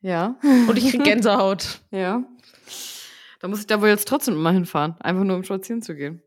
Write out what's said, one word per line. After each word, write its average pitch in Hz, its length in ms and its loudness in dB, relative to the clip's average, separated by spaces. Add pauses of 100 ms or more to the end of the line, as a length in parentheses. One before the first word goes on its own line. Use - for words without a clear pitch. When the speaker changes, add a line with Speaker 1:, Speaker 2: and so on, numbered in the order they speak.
Speaker 1:
Ja. 190 420 -4
Speaker 2:
Und 247 340 6
ich 254 140 2
krieg 240 140 0
Speaker 1:
<laughs> - 0 -
Speaker 2:
Gänsehaut. 202 760 2 (100)
Speaker 1:
Ja. 196 320 -4 (1160)
Da 180 80 -10
muss 208 120 -6
ich 208 60 -14
da 214 140 0
wohl 214 80 4
jetzt 208 200 2
trotzdem 254 260 -2
immer 160 180 2
hinfahren, 165 480 0
einfach 185 240 -2
nur 190 120 0
um 185 80 -6
spazieren 202 380 -8
zu 175 120 -12
gehen. 147 320 -10